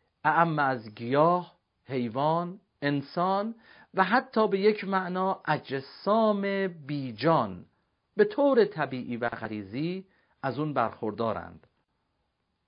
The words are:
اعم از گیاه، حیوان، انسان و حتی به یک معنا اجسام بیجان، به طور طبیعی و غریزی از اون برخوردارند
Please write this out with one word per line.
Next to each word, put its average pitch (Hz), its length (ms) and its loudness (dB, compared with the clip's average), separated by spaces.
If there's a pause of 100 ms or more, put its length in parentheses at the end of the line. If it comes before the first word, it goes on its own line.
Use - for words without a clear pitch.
(240)
اعم 156 340 4
از 123 360 -2
گیاه، 151 640 2 (280)
حیوان، 143 760 -2 (220)
انسان 180 720 -2 (400)
و 185 100 4
حتی 220 440 2
به 190 120 0
یک 208 240 4
معنا 185 600 -2
اجسام 196 1200 0
بیجان، 135 960 -2 (520)
به 208 80 6
طور 262 400 4
طبیعی 127 520 -4
و 117 120 -2
غریزی 117 800 -6 (360)
از 131 160 -4
اون 151 140 -4
برخوردارند 107 920 -4 (1000)